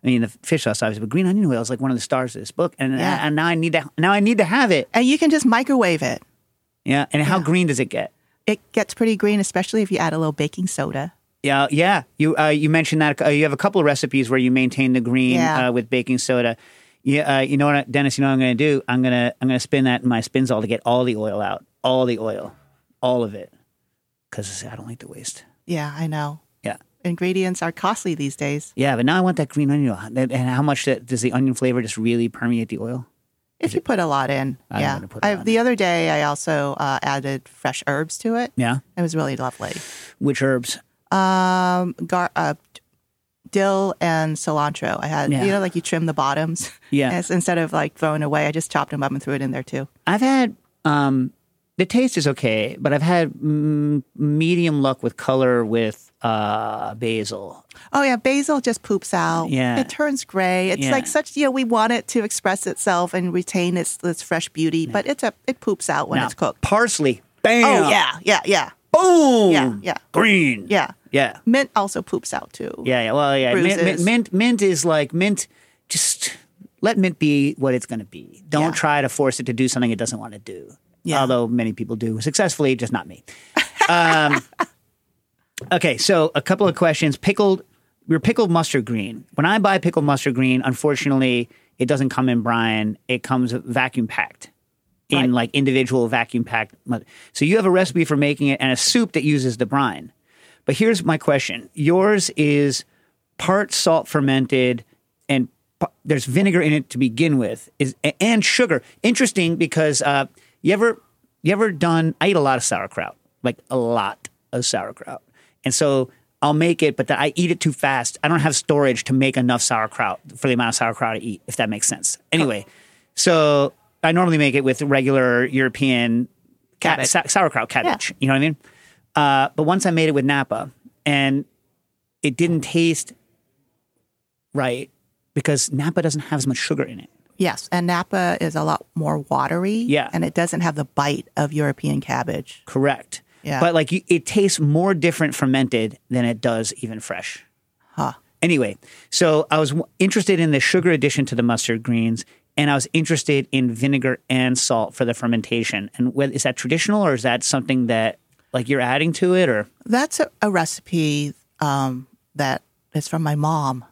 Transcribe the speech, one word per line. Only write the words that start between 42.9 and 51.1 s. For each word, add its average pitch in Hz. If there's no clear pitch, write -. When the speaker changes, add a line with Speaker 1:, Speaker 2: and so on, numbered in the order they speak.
Speaker 2:
dill 196
and 160
cilantro. 151
I 143
had, 147
Speaker 1:
Yeah. 139
Speaker 2:
you 196
know, 202
like, 185
you 170
trim 165
the 160
bottoms. 151
<laughs> -
Speaker 1:
Yeah. 143
Speaker 2:
And 180
s-, 175
instead 175
of, 160
like, 160
throwing 151
away, 151
I 147
just 160
chopped 147
them 143
up 135
and 135
threw 139
it 135
in 131
there 131
too. 135
Speaker 1:
I've 202
had, 262
um, 139